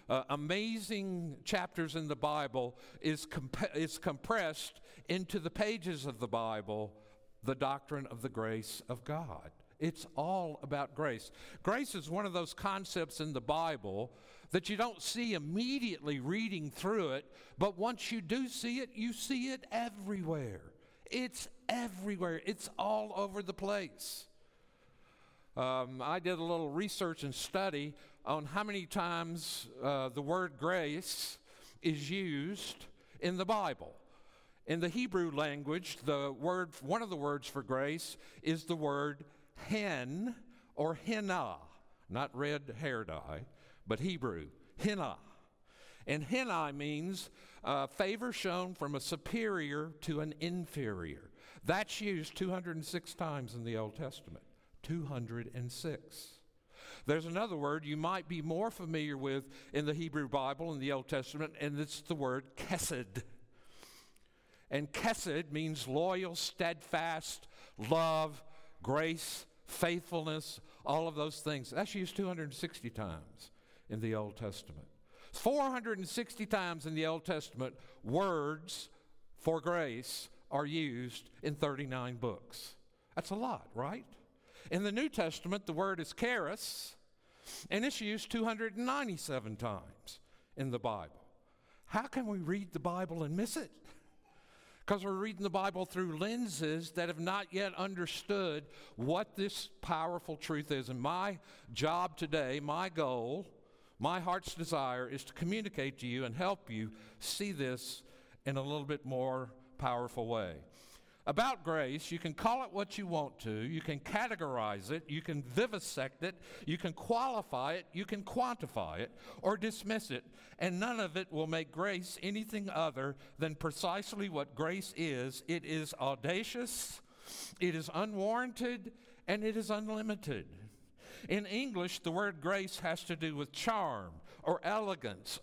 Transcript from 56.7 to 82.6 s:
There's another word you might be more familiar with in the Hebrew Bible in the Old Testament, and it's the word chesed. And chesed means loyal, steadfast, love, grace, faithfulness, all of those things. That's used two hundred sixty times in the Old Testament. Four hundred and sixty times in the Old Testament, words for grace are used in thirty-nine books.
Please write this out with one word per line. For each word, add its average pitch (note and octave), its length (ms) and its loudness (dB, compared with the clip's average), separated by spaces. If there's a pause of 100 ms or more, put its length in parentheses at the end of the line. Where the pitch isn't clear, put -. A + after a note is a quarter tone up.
There's D#3+ 200 4
another F#3 300 0
word D3 280 2
you D3 120 0
might F3 320 0
be E3 140 -2
more E3+ 280 2
familiar D#3 460 0
with C3+ 280 0 (280)
in D3 140 2
the D3+ 80 2
Hebrew D3+ 340 0
Bible C#3 440 2
in C#3 80 -4
the C#3 120 2
Old C3 160 0
Testament, D3 520 -2
and D3 180 0
it's D3 220 -2
the - 140 -2
word C3+ 420 0
chesed. B2 640 -2 (1500)
And D3 220 0
chesed E3+ 600 2
means D#3 340 0
loyal, F3 480 2
steadfast, E3 1120 0 (440)
love, D#3+ 520 6 (400)
grace, D#3+ 640 2 (200)
faithfulness, E3 920 0 (240)
all D#3+ 220 4
of D#3 80 -2
those D3+ 260 0
things. C#3+ 300 -2
That's G3+ 240 0
used F#3 220 -2
two G3 100 2
hundred D#3+ 280 -2
sixty - 360 -4
times D#2+ 600 -6 (380)
in A2 120 -2
the A2 160 2
Old G#2+ 200 -2
Testament. D2+ 500 -8 (460)
Four C4+ 380 4
hundred A#3 280 0
and F#3+ 100 -4
sixty - 380 -2
times F3 400 0
in D#3+ 100 -2
the D#3+ 100 4
Old D#3+ 180 0
Testament, C3 520 -2 (260)
words D#3 840 2 (500)
for D#3+ 220 4
grace D3+ 680 0 (220)
are C#3+ 160 2
used C3 640 0 (120)
in D3 120 6
thirty-nine C3 640 2
books. - 580 -2 (400)